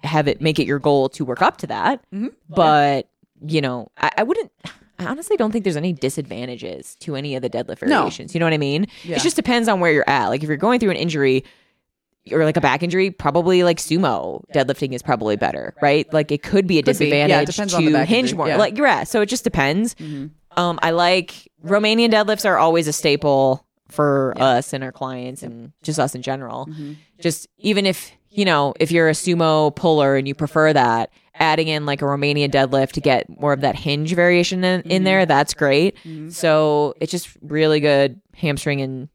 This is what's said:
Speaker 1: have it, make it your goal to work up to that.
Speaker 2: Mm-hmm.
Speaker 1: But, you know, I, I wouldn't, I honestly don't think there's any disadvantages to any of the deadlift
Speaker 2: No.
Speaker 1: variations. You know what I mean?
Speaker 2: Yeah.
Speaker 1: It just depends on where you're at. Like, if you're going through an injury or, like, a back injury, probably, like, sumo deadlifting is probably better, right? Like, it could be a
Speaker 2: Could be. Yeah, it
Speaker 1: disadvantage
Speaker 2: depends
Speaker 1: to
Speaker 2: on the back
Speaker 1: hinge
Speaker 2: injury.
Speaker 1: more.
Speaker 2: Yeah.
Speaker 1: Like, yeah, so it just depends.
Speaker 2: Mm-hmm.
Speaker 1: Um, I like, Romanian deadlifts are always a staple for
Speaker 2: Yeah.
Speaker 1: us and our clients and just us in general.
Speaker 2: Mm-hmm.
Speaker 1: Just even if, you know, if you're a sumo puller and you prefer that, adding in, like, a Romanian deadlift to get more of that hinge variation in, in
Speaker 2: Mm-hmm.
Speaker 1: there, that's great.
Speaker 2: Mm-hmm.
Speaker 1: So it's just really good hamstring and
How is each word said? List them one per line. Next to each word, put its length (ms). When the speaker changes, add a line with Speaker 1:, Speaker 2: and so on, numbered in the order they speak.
Speaker 1:
have 260
it, 120
make 180
it 80
your 120
goal 320
to 140
work 180
up 160
to 100
that. 440
Speaker 2:
Mm-hmm. 160
Speaker 1:
But, 600
you 140
know, 380
I, 200
I 40
wouldn't, 280
I 60
honestly 300
don't 160
think 120
there's 120
any 160
disadvantages 1080
to 160
any 200
of 60
the 80
deadlift 360
Speaker 2:
No. 120
Speaker 1:
variations. 360
You 60
know 60
what 60
I 60
mean? 280
Speaker 2:
Yeah. 120
Speaker 1:
It 60
just 140
depends 320
on 120
where 120
you're 160
at. 200
Like, 140
if 60
you're 80
going 240
through 100
an 60
injury 480
or, 120
like, 120
a 40
back 220
injury, 280
probably, 540
like, 140
sumo 680
deadlifting 380
is 100
probably 340
better, 440
right? 320
Like, 200
it 100
could 240
be 120
a 40
Speaker 2:
Could 160
be. 80
Yeah, 340
it 60
Speaker 1:
disadvantage 100
Speaker 2:
depends 160
Speaker 1:
to 60
Speaker 2:
on 80
the 60
back 160
Speaker 1:
hinge 220
Speaker 2:
injury. 80
Speaker 1:
more. 100
Speaker 2:
Yeah. 80
Speaker 1:
Like, 200
yeah, 280
so 160
it 60
just 180
depends. 500
Speaker 2:
Mm-hmm. 320
Speaker 1:
Um, 220
I 80
like, 580
Romanian 480
deadlifts 320
are 140
always 280
a 60
staple 720
for 480
Speaker 2:
Yeah. 80
Speaker 1:
us 280
and 120
our 80
clients 500
and 300
just 160
us 160
in 80
general. 440
Speaker 2:
Mm-hmm. 280
Speaker 1:
Just 280
even 280
if, 260
you 140
know, 340
if 140
you're 160
a 40
sumo 640
puller 420
and 120
you 60
prefer 400
that, 360
adding 280
in, 180
like, 160
a 20
Romanian 460
deadlift 420
to 80
get 400
more 140
of 80
that 140
hinge 380
variation 500
in, 180
in 80
Speaker 2:
Mm-hmm. 140
Speaker 1:
there, 200
that's 300
great. 500
Speaker 2:
Mm-hmm. 260
Speaker 1:
So 720
it's 120
just 180
really 400
good 400
hamstring 480
and 320